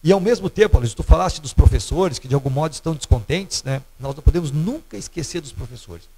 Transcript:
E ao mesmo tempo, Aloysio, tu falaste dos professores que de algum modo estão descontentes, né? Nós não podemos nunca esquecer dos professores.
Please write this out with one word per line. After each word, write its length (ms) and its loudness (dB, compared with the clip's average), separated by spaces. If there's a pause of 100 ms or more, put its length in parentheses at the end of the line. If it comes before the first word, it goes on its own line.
E 80 4
ao 80 4
mesmo 300 0
tempo, 260 4
Aloysio, 200 0
tu 60 -8
falaste 380 4
dos 140 -12
professores 640 2
que 100 -16
de 60 0
algum 160 -2
modo 240 -2
estão 200 -6
descontentes, 720 -2
né? 160 -4 (180)
Nós 160 -8
não 80 -16
podemos 280 2
nunca 480 -6
esquecer 420 -10
dos 120 -18
professores. 520 -14 (140)